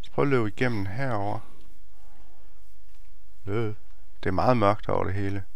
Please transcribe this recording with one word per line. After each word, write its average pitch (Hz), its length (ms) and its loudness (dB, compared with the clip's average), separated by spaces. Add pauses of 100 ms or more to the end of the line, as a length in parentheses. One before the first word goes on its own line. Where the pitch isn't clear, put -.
Så - 100 -2
prøv 143 120 2
at 143 60 2
løbe 123 180 2
igennem 110 380 0
herover. 107 540 0 (2000)
Øh. 107 260 0 (500)
Det - 60 2
er - 20 2
meget 110 260 4
mørkt 104 320 2
over 92 140 2
det 92 100 0
hele. 98 300 0 (120)